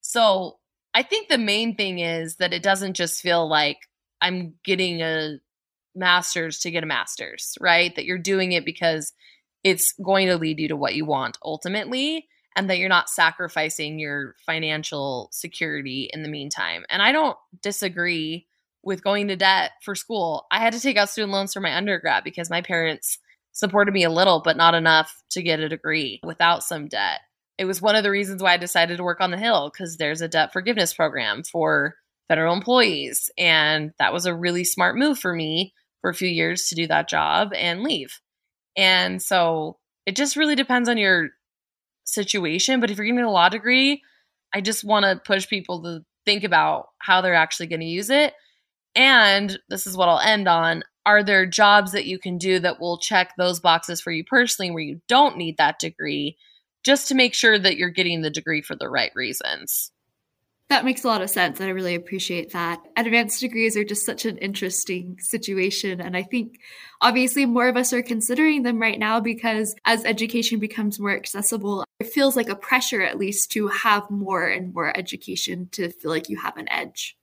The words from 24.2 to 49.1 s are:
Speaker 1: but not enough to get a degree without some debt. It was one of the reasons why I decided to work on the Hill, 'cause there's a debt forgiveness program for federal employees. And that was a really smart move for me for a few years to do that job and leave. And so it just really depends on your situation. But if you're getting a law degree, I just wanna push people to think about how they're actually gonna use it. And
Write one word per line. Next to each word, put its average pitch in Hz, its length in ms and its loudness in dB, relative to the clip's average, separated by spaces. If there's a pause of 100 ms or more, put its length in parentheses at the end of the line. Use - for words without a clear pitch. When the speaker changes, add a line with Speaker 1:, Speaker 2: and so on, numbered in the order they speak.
Speaker 1:
but 160 160 2
not 170 160 6
enough 160 480 4 (100)
to 180 120 -6
get 160 160 0
a 156 100 -4
degree 156 540 -4
without 170 400 2
some 151 240 -8
debt. 98 320 -4 (380)
It 190 80 -4
was 185 160 -4
one 208 140 4
of 220 80 4
the 202 80 2
reasons 196 300 -2
why 185 120 6
I 175 40 4
decided 175 400 0
to 180 60 -6
work 175 160 -4
on 185 120 0
the 175 60 -6
Hill, 196 340 0
'cause 170 260 -12
there's 160 240 -2
a 165 60 -4
debt 160 260 0
forgiveness 185 400 -2
program 131 500 -2
for 156 520 -2 (340)
federal 165 240 4
employees. 196 840 2
And 156 600 2
that 110 140 2
was 175 120 -4
a 175 100 -2
really 175 280 -2
smart 180 320 0
move 269 240 0
for 180 140 -4
me 165 400 -4 (280)
for 180 80 -2
a 175 60 -6
few 185 140 -2
years 165 380 0
to 165 80 -4
do 165 120 -2
that 156 220 0
job 156 460 0
and 175 280 -4
leave. 165 380 -6 (540)
And 185 460 2
so 165 580 0 (260)
it 196 100 -4
just 277 200 0
really 302 200 2
depends 247 320 2
on 233 100 2
your 185 320 4 (760)
situation. 196 720 0
But 226 120 0
if 196 60 -6
you're 208 80 -6
getting 240 140 0
a 233 120 0
law 180 180 6
degree, 254 520 2 (520)
I 202 80 -2
just 214 220 -4
wanna 202 420 4
push 190 220 0
people 180 360 -6
to 165 220 -12 (200)
think 208 180 0
about 156 460 2 (100)
how 185 220 4
they're 180 120 2
actually 165 340 2
gonna 165 180 -6
use 180 240 -4
it. 285 240 2 (600)
And 208 640 6 (100)